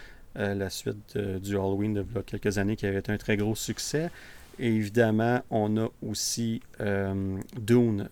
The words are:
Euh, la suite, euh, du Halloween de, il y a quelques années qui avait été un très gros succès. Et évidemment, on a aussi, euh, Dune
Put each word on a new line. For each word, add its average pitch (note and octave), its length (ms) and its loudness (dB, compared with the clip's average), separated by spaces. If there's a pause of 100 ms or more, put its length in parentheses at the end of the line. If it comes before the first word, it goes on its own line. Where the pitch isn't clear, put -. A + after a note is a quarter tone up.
(380)
Euh, G2+ 160 0
la G2 160 -2
suite, - 460 -6
euh, G2 240 -2
du G2+ 160 -2
Halloween G2 380 2
de, G2 140 -2
il A#2 60 -8
y G2+ 40 0
a G2 40 -4
quelques G#2 360 -2
années G#2 180 2
qui G#2 100 -2
avait G2 120 2
été G2 120 -4
un G#2 80 2
très G#2+ 180 2
gros G#2+ 200 0
succès. D3+ 540 -4 (480)
Et A#2+ 160 0
évidemment, A2 760 4
on G#2+ 260 2
a A2 120 0 (140)
aussi, A2+ 600 -2 (180)
euh, G2 560 0 (240)
Dune A2 520 4